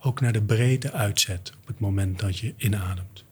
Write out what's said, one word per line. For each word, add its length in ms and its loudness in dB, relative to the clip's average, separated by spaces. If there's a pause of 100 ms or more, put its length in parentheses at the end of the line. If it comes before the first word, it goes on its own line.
ook 200 -2
naar 120 2
de 100 2
breedte 500 2
uitzet 680 -2
op 60 -20
het 120 -10
moment 400 0
dat 200 -2
je 180 -6
inademt. 760 -2